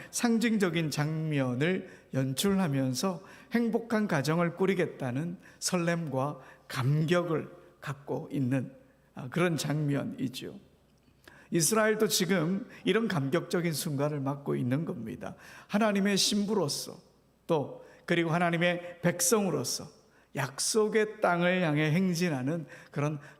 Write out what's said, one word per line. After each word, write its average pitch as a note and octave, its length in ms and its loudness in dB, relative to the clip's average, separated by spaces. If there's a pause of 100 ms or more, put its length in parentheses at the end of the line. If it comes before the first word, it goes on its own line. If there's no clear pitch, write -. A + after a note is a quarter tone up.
(120)
상징적인 G#3 800 2
장면을 D3+ 1000 0 (240)
연출하면서 C#3 1080 0 (300)
행복한 A3+ 560 0
가정을 E3 480 2
꾸리겠다는 E3+ 840 0 (220)
설렘과 E3 800 -2 (280)
감격을 D#3 840 2 (320)
갖고 - 500 -8
있는, C3 400 -2 (420)
아, C3+ 160 -12
그런 E3 280 0
장면이죠. C#3+ 1040 -4 (920)
이스라엘도 G#3+ 560 2
지금 F3+ 600 0 (160)
이런 A3 240 2
감격적인 E3 640 0
순간을 D3 480 -2
맞고 C#3+ 360 -4
있는 C3+ 280 0
겁니다. G#2+ 520 -8 (320)
하나님의 G3+ 500 2
신부로서, G3+ 840 0 (480)
또 - 380 -2 (200)
그리고 E3+ 260 2
하나님의 F3 680 2
백성으로서 F3 840 0 (480)
약속의 G#3+ 840 0
땅을 F3 400 4
향해 D3+ 300 2
행진하는 E3 760 0 (260)
그런 D3 280 -2 (200)